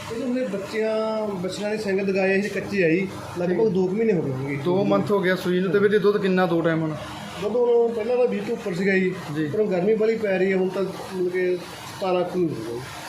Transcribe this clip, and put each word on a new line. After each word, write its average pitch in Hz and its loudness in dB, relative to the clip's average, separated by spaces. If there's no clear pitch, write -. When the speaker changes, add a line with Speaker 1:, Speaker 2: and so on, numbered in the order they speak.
Speaker 1:
ਇਹਨੂੰ 254 -4
ਹੁਣੇ 247 -2
ਬੱਚਿਆਂ, 214 -2
ਬੱਚਿਆਂ 180 -4
ਦੇ 214 -2
ਸਿੰਘ 202 0
ਦਿਖਾਏ 190 2
ਸੀ, 208 -2
ਕੱਚੇ 202 0
ਆ 160 6
ਜੀ, 185 2
ਲਗਭਗ 180 2
Speaker 2:
ਠੀਕ। 175 2
Speaker 1:
ਦੋ 185 4
ਕੁ 180 -2
ਮਹੀਨੇ 226 2
ਹੋ 165 2
ਗਏ 139 -2
ਹੋਣਗੇ। 135 -4
Speaker 2:
ਦੋ 175 2
ਮੰਥ 202 2
ਹੋ 202 2
ਗਿਆ 180 2
ਸੂਈ 180 0
ਨੂੰ। 190 0
ਤੇ 208 4
ਵੀਰ 202 4
ਜੀ, 208 4
ਦੁੱਧ 202 2
ਕਿੰਨਾ 185 4
ਦੋ 170 2
ਟਾਈਮ 160 2
ਹੁਣ? 156 -2
Speaker 1:
ਦੁੱਧ 208 0
ਹੁਣ 233 4
ਪਹਿਲਾਂ 214 -2
ਤਾਂ 247 4
ਵੀਹ 202 -2
ਤੋਂ 226 -4
ਉੱਪਰ 196 -6
ਸੀਗਾ 196 2
ਜੀ। 185 2
Speaker 2:
ਜੀ। 156 -2
Speaker 1:
ਪਰ 208 -2
ਹੁਣ 208 0
ਗਰਮੀ 185 2
ਬੜੀ 220 2
ਪੈ 196 0
ਰਹੀ 190 2
ਹੈ, 190 2
ਹੁਣ 185 2
ਤਾਂ 190 -2
ਮਤਲਬ 185 -4
ਕਿ 180 0
ਸਤਾਰਾਂ 180 0
ਕਿਲੋ 175 0
ਹੋ 135 -4
ਗਿਆ 113 -8
ਜੀ। 123 -8